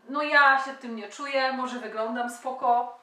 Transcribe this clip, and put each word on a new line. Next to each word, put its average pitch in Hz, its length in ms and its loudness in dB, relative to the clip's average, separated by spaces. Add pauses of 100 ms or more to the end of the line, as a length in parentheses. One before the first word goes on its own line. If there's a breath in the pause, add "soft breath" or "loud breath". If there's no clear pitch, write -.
(100)
no 294 120 -2
ja 285 440 6
się 269 80 -8
tym 233 220 -12
nie 202 140 -10
czuję, 269 440 -2
może 247 260 -6
wyglądam 226 500 -4
spoko, 240 720 0